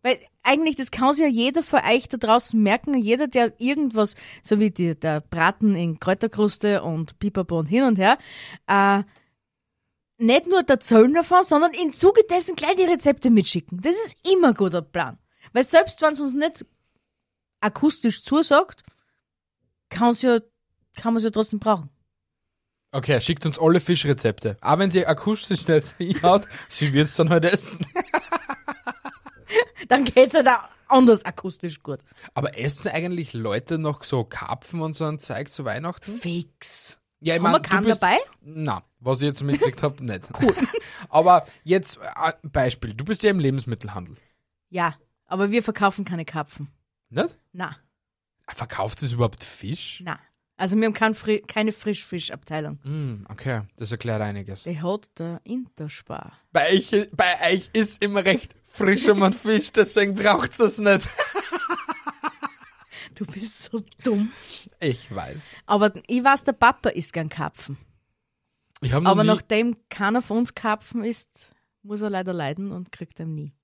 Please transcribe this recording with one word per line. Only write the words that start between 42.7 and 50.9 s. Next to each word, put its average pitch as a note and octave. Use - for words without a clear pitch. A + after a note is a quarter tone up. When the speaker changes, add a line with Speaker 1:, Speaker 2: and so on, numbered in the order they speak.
Speaker 2:
du C3
bist G3+
ja G#3
im F#3+
Lebensmittelhandel. A#2
Speaker 1:
Ja, E3+
aber G3+
wir A#3
verkaufen G3+
keine E3+
Karpfen. D3
Speaker 2:
Nicht? F3+
Speaker 1:
Na. F3+
Speaker 2:
Verkauft -
es A#2+
überhaupt A#2
Fisch? -
Speaker 1:
Na. E3+
Also F#3+
wir A3
haben A3